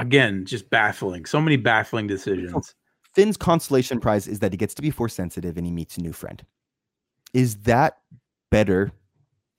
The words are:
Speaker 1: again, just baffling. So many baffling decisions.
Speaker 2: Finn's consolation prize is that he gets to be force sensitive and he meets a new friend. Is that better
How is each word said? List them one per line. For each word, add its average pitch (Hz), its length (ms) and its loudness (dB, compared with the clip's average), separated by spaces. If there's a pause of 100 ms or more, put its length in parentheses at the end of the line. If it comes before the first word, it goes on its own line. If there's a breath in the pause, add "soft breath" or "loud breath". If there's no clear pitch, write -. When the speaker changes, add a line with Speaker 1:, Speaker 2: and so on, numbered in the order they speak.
Speaker 1:
again, 117 460 2
just - 240 -10
baffling. 104 560 -2
So 151 140 0
many 156 160 4
baffling 110 500 0
decisions. 90 680 -4 (400)
Speaker 2:
Finn's 208 220 4
consolation 135 640 0
prize 104 260 0
is 101 120 -8
that 98 140 0
he 101 40 -6
gets 101 180 -4
to - 80 -10
be 151 80 -2
force 117 220 -4
sensitive 87 460 -8
and 85 80 -4
he 87 60 -6
meets 85 260 -8
a - 20 -6
new 85 140 -8
friend. - 280 -14 (920)
Is 123 300 2
that 120 340 2 (520)
better 101 400 4 (680)